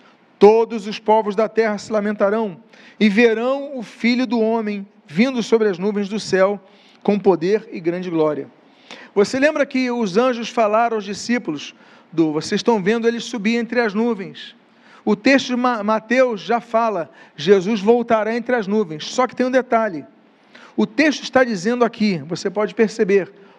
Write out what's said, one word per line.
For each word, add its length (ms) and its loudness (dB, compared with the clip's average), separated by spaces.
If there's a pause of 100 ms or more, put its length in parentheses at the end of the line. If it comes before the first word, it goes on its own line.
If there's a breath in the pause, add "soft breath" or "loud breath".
(360 soft breath)
Todos 500 4
os 120 -8
povos 360 0
da 140 0
terra 300 0
se 120 -12
lamentarão 720 -2 (380 loud breath)
e 100 4
verão 720 2
o 40 -10
Filho 440 -2
do 140 0
Homem 460 -2 (200)
vindo 360 0
sobre 260 2
as 100 -2
nuvens 300 -4
do 120 -6
céu 400 0 (420 soft breath)
com 160 0
poder 540 2
e 80 -10
grande 300 -6
glória." 380 -2 (640 loud breath)
Você 240 0
lembra 260 2
que 260 -2
os 260 -2
anjos 320 0
falaram 480 0
aos 80 -6
discípulos 720 -6 (380 soft breath)
do, 200 0
"Vocês 260 -4
estão 240 0
vendo 240 0
ele 140 -2
subir 360 -4
entre 240 -2
as 140 -2
nuvens." 640 -4 (480 soft breath)
O 100 2
texto 320 2
de 100 -4
Ma-, 280 -2
Mateus 560 0
já 200 -2
fala, 500 -2 (260 loud breath)
Jesus 440 2
voltará 540 2
entre 220 -2
as 100 -2
nuvens. 400 -4
Só 200 0
que 100 -8
tem 100 0
um 40 -2
detalhe. 540 0 (720 loud breath)
O 100 2
texto 360 0
está 220 2
dizendo 400 -2
aqui, 420 -2
você 240 -6
pode 240 -4
perceber, 580 0 (260 loud breath)